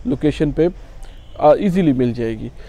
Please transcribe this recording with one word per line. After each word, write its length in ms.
लोकेशन 460
पे, 380
आ, 180
easily 340
मिल 200
जाएगी। 380